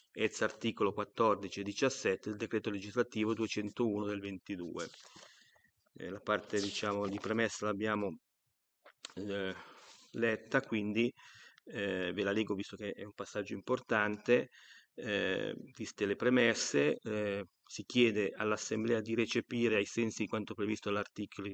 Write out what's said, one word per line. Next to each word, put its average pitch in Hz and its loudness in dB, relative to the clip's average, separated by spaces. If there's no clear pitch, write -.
ex - 0
articolo 107 0
quattordici 101 0
e 101 -4
diciassette 104 0
del 107 -4
decreto 107 -2
legislativo 107 0
duecentouno 104 0
del 104 -4
ventidue. 87 -6
Eh, 87 -8
la 98 -8
parte, 104 0
diciamo, 101 0
di 98 -4
premessa 110 0
l'abbiamo, 104 -2
eh, 98 -4
letta, 117 2
quindi, 110 2
eh, 98 -2
ve 98 -2
la 98 2
leggo 104 0
visto 101 -6
che 101 -6
è 101 -8
un 104 -14
passaggio 101 -8
importante. 110 2
Eh, 101 0
viste - -4
le 98 2
premesse, 127 4
eh, 104 -4
si - -10
chiede 107 4
all'Assemblea 110 0
di 110 -4
recepire, 117 2
ai 104 4
sensi 113 -2
di 98 -2
quanto 107 -4
previsto 107 -2
dall'articolo 101 -4